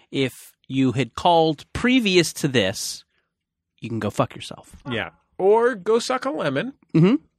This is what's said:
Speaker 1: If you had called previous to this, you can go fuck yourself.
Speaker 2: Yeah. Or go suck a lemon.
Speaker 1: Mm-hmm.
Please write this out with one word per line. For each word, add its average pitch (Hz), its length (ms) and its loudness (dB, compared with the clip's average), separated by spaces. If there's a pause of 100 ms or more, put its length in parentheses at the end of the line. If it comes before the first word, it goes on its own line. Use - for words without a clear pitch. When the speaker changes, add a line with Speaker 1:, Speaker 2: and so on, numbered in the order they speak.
(100)
Speaker 1:
If - 420 -6 (140)
you 131 260 0
had 120 220 -4
called 165 580 2
previous 208 600 2
to 156 140 -2
this, 101 560 -2 (760)
you 113 80 -10
can 110 120 -6
go 104 100 -2
fuck - 240 -2
yourself. - 400 -18 (160)
Speaker 2:
Yeah. 101 200 -6 (280)
Or 226 380 4
go 208 240 0
suck 254 240 -4
a 269 60 -4
lemon. 190 420 -4 (220)
Speaker 1:
Mm-hmm. 180 220 6 (220)